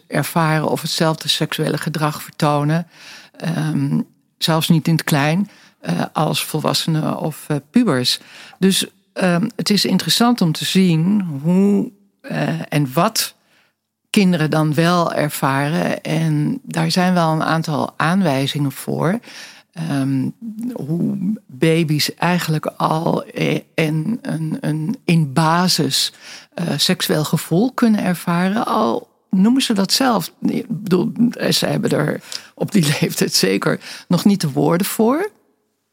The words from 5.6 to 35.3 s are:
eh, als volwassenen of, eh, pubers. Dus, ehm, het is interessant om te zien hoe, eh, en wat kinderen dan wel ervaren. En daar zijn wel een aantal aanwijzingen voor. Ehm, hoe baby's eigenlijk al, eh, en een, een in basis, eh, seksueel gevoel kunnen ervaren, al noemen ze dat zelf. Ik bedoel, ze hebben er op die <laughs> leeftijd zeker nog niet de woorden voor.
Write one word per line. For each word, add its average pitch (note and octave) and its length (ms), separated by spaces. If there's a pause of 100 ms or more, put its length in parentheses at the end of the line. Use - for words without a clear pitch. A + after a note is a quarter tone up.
eh, E3+ 220 (120)
als D#3 320
volwassenen D3+ 720
of, - 300
eh, D3+ 100 (140)
pubers. D3 480 (400)
Dus, F#3+ 260 (280)
ehm, F3 420
het - 140
is G3+ 160
interessant A#3 560
om E3+ 100
te D3+ 140
zien F#3 560
hoe, F#3 720 (300)
eh, D#3+ 380 (100)
en D3 240
wat F#3+ 420 (760)
kinderen F3 400
dan D#3 240
wel E3+ 400
ervaren. D3 880
En D#3 600
daar E3 280
zijn F3+ 220
wel E3 180
een D#3 120
aantal D#3 540
aanwijzingen D3 720
voor. D3 480 (560)
Ehm, C#3 540 (440)
hoe G3+ 440 (280)
baby's D#3 680
eigenlijk E3 520
al, D#3+ 580
eh, D3+ 360 (140)
en D#3 480
een, D#3+ 400
een D#3 340 (100)
in D#3+ 280
basis, D#3+ 800 (400)
eh, F3 120 (120)
seksueel D#3 460
gevoel F3 480
kunnen A3 320
ervaren, F3+ 640
al A3+ 440 (200)
noemen A3+ 320
ze B3 120
dat G3 180
zelf. A#3 400 (100)
Ik - 260
bedoel, - 440 (400)
ze - 140
hebben - 240
er - 320 (320)
op - 180
die F#3 200
<laughs> C#3+ 100
leeftijd - 320
zeker - 460 (280)
nog F3 180
niet G3+ 160
de D3+ 100
woorden D#3+ 360
voor. C#4+ 420 (640)